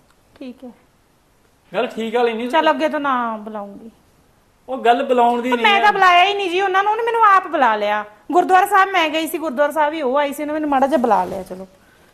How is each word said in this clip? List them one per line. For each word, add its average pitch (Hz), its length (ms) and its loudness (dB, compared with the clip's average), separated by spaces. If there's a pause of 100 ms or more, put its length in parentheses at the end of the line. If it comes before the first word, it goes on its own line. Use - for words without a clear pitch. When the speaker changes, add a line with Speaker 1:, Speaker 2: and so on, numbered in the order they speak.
(400)
Speaker 1:
ਠੀਕ 254 240 -16
ਹੈ। 247 80 -18 (1000)
Speaker 2:
ਗੱਲ 226 140 -2
ਠੀਕ 226 280 -8
ਵਾਲੀ 240 180 0
ਨਹੀਂ। 240 160 -6
Speaker 1:
ਚੱਲ 320 200 2
ਅੱਗੇ 302 200 0
ਤੋਂ 302 100 -4
ਨਾ 247 380 -4
ਬੁਲਾਉਂਗੀ। 214 540 -14 (760)
Speaker 2:
ਉਹ 262 80 -6
ਗੱਲ 240 260 2
ਬੁਲਾਉਣ 240 380 2
ਦੀ 254 100 -2
Speaker 1:
ਉਹ 262 40 2
Speaker 2:
ਨਹੀਂ 440 100 -2
Speaker 1:
ਮੈਂ 403 100 4
Speaker 2:
ਹੈ। 403 60 2
Speaker 1:
ਤਾਂ 415 120 4
ਬੁਲਾਇਆ 370 320 6
ਹੀ 403 80 0
ਨਹੀਂ 403 160 -4
ਜੀ 359 120 -2
ਉਹਨਾਂ 381 220 0
ਨੂੰ, 415 80 0
ਉਹਨੇ 453 120 -2
ਮੈਨੂੰ 453 220 2
ਆਪ 381 220 4
ਬੁਲਾ 269 280 2
ਲਿਆ। 208 300 -2 (260)
ਗੁਰਦੁਆਰਾ 359 340 2
ਸਾਹਿਬ 381 240 2
ਮੈਂ 339 200 0
ਗਈ 311 180 -4
ਸੀ, 349 100 -8
ਗੁਰਦੁਆਰਾ 294 340 -2
ਸਾਹਿਬ 302 220 -2
ਹੀ 320 80 -8
ਉਹ 262 160 -2
ਆਈ 285 160 -2
ਸੀ, 302 100 -8
ਉਹਨੇ 294 100 -6
ਮੈਨੂੰ 302 160 -4
ਮਾੜਾ 269 180 2
ਜਿਹਾ 302 100 0
ਬੁਲਾ 214 260 2
ਲਿਆ। 185 200 -8
ਚਲੋ 185 240 -16 (460)